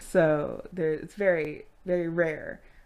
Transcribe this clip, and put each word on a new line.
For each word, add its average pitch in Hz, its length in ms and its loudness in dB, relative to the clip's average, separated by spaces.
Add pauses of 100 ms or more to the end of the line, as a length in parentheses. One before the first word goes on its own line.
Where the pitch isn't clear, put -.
So 156 720 2
there, 165 200 -2
it's - 220 -8
very, 175 520 0 (200)
very 175 220 0
rare 165 520 -2 (260)